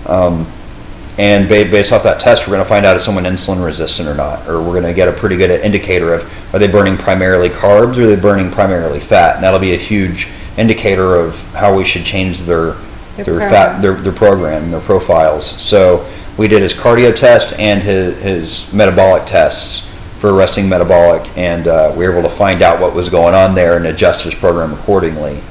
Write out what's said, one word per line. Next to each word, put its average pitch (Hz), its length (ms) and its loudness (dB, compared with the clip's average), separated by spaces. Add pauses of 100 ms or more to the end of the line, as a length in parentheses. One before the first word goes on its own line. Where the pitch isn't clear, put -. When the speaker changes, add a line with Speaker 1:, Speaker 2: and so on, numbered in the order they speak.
Speaker 1:
Um, 87 420 0 (720)
and 101 300 2
ba-, 104 220 4
based 101 220 2
off - 100 2
that - 180 0
test, - 260 2
we're 95 60 -4
gonna 95 160 -2
find 101 160 2
out 95 120 4
if 90 60 -4
someone 95 220 -4
insulin 92 400 -4
resistant 80 440 -6
or 73 60 -6
not, 73 320 -6
or 80 160 -2
we're 85 120 -2
gonna 87 200 -2
get 90 140 2
a 85 40 0
pretty 95 240 -4
good 90 140 2
indicator 90 640 0
of, - 420 -8
are 95 40 -2
they 101 120 2
burning 95 280 2
primarily 92 500 0
carbs 107 480 2
or 123 60 2
are 117 40 4
they 104 140 4
burning 98 300 0
primarily 85 500 -2
fat? 85 360 2
And 92 80 -6
that'll 95 140 2
be 92 140 0
a 87 60 -2
huge 95 500 -4 (300)
indicator 98 580 0
of 85 260 -2 (120)
how 101 200 2
we 95 100 0
should 87 200 -4
change 92 360 -4
their, 82 320 -2 (440)
Speaker 2:
Their 202 80 -10
Speaker 1:
their - 0 -
Speaker 2:
program. 127 260 -2
Speaker 1:
fat, 95 300 2
their, 95 140 2
their 92 180 -4
program, 85 580 0
their 80 100 -6
profiles. 80 680 0
So 90 600 2 (300)
we 107 100 0
did 101 140 4
his 95 140 -2
cardio 117 420 4
test 120 420 4
and 101 240 0
his, 95 360 -2
his 92 560 -8
metabolic 95 500 4
tests - 640 -2 (320)
for 101 160 2
resting 95 340 2
metabolic, 87 580 4 (120)
and, 85 280 -4
uh, 78 300 2
we 90 100 -2
were 92 60 0
able 85 160 0
to - 80 -4
find 95 240 0
out 85 180 4
what 87 160 0
was 87 140 -4
going 85 260 2
on 95 200 4
there 87 240 2
and 85 80 -2
adjust 85 360 0
his 82 120 -8
program 85 400 -2
accordingly. 78 680 -4 (100)